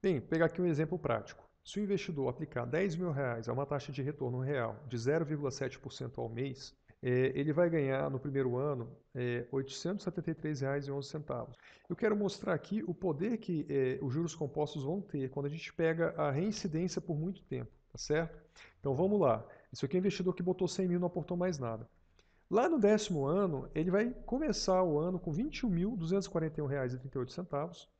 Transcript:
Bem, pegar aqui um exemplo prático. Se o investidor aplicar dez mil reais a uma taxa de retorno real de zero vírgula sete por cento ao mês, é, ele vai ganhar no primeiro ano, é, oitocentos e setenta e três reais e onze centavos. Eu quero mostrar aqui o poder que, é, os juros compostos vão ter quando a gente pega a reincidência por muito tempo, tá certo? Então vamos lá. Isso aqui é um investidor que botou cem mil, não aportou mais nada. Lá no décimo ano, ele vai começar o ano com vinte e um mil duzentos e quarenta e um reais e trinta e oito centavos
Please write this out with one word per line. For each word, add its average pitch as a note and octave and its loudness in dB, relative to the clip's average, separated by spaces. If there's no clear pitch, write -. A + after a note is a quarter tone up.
Bem, F3 2
pegar D#3+ 2
aqui E3 0
um F3+ 4
exemplo D#3+ 2
prático. A#2 -2
Se - -6
o - 0
investidor F#3 0
aplicar B2 -4
dez D#3+ 0
mil F3 -2
reais A#2+ -2
a A#2 -2
uma C3+ 0
taxa C#3+ -4
de C#3 -6
retorno C3 -2
real B2+ 0
de B2 -6
zero C#3+ 2
vírgula C#3+ -2
sete B2+ -6
por - -12
cento B2 -8
ao A#2+ -4
mês, B2 -6
é, B2+ 4
ele C#3+ 0
vai E3+ 4
ganhar C#3+ 2
no C3 -4
primeiro C3 0
ano, C3 -2
é, B2 -2
oitocentos C#3 -4
e - -18
setenta E3 -4
e - 0
três D3+ -4
reais C#3 0
e C#3+ -6
onze C#3 -4
centavos. C#3 -6
Eu - -4
quero G#3+ 2
mostrar G3+ 0
aqui G#3 -2
o F3+ -4
poder F3+ 0
que, F3 -2
é, C3+ 2
os C3+ -2
juros D#3+ -2
compostos D3 -2
vão F3 -2
ter C3+ -4
quando C#3+ -4
a - 0
gente D#3+ -8
pega E3 2
a D3 2
reincidência F3+ 0
por D#3 -2
muito F3+ -4
tempo, A#2+ -6
tá - -18
certo? D#3+ -2
Então C#3 -2
vamos G3 4
lá. A#2 4
Isso - -4
aqui F3+ 0
é - 6
um - 4
investidor F#3 2
que - -6
botou F#3 2
cem F#3 0
mil, F3 2
não F3 2
aportou F3 -2
mais F3+ 0
nada. A2+ -4
Lá A#3+ 6
no E4 4
décimo G3+ 4
ano, E3 2
ele E3 2
vai G#3+ 4
começar A3 2
o D#3 4
ano F3 0
com E3 -4
vinte B3 -2
e C4 0
um G#3+ 4
mil F#3 2
duzentos F3+ 0
e - -12
quarenta D#3+ 0
e - 0
um D3 0
reais C3 0
e B2+ -4
trinta C3+ -8
e C3 0
oito B2 -4
centavos E3+ -6